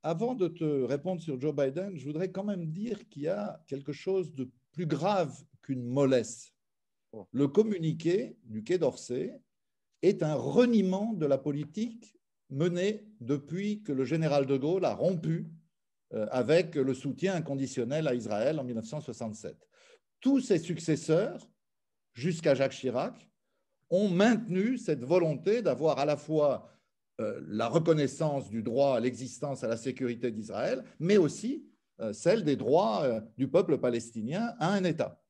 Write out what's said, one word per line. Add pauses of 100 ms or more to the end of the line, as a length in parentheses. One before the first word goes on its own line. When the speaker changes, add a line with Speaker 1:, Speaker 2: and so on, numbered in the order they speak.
Speaker 1:
Avant
de
te
répondre
sur
Joe
Biden,
je
voudrais
quand
même
dire
qu'il
y
a
quelque
chose
de (240)
plus
grave (240)
qu'une
mollesse. (580)
Speaker 2:
Oh.
Speaker 1:
Le
communiqué
du
Quai
d'Orsay (640)
est
un
reniement
de
la
politique (300)
menée (140)
depuis
que
le
général
de
Gaulle
a
rompu, (640)
euh,
avec
le
soutien
inconditionnel
à
Israël
en
mille
neuf
cent
soixante-sept. (520)
Tous
ses
successeurs, (680)
jusqu'à
Jacques
Chirac, (640)
ont
maintenu
cette
volonté
d'avoir
à
la
fois, (520)
euh,
la
reconnaissance
du
droit
à
l'existence,
à
la
sécurité
d'Israël, (140)
mais
aussi, (340)
euh,
celle
des
droits,
euh, (160)
du
peuple
palestinien
à
un
État.